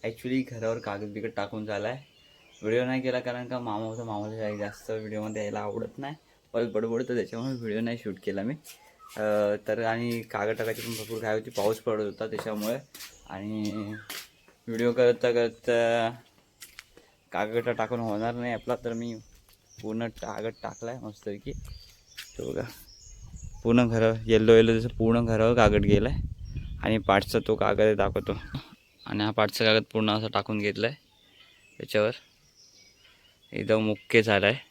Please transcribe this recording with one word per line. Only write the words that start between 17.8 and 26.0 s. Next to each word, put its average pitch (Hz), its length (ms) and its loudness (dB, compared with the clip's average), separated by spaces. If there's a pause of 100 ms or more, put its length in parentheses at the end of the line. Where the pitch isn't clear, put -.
होणार 113 340 -2
नाही 120 200 -4
आपला, 120 220 -4
तर 117 180 -6
मी 117 220 -8 (680)
पूर्ण 110 260 -4
कागद 110 460 -8 (100)
टाकला 113 280 -10
आहे 123 140 -10
मस्तपैकी. 107 460 -10 (840)
तो - 140 -6
बघा - 120 -4 (1000)
पूर्ण 117 260 4
घर 113 240 4 (120)
येल्लो 110 280 8
येल्लो 113 260 8
जसं 117 100 -2
पूर्ण 117 360 2
घरावर 113 300 4
कागद 104 300 6
गेला 101 240 10